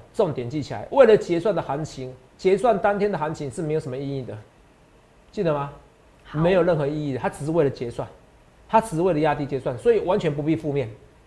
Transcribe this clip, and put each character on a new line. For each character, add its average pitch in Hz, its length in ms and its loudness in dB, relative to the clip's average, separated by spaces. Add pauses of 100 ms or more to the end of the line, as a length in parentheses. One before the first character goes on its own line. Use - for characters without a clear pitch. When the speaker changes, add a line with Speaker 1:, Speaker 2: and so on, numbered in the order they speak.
(120)
Speaker 1:
重 190 180 0
点 120 200 -6
记 147 120 -4
起 131 120 -10
来， 110 160 -10
为 262 160 8
了 214 100 8
结 170 240 -2
算 202 140 0
的 165 80 -2
行 143 200 -6
情， 131 300 -10 (240)
结 190 220 4
算 220 200 4
当 208 200 2
天 202 120 0
的 190 60 -2
行 156 160 -4
情 147 180 -8
是 175 120 -8
没 151 100 -4
有 156 80 0
什 147 80 -8
么 127 80 -8
意 139 220 -6
义 131 40 -6
的， 107 140 -10 (960)
记 214 100 -4
得 160 120 2
吗？ 143 160 -4 (540)
Speaker 2:
好。 - 140 -8
Speaker 1:
没 170 140 4
有 185 100 4
任 175 140 2
何 147 100 0
意 151 220 -4
义 135 40 -2
的， 127 60 -4
它 185 100 -4
只 190 160 -8
是 151 60 -4
为 156 140 2
了 135 60 2
结 120 200 -8
算， 113 160 -8 (600)
它 220 120 4
只 220 140 -4
是 160 80 0
为 185 100 4
了 151 80 0
压 151 140 2
低 139 120 -4
结 135 120 -6
算， 127 200 -4
所 233 140 4
以 208 80 2
完 185 180 0
全 156 140 0
不 147 100 -4
必 160 120 2
负 160 180 -2
面。 131 180 -2 (360)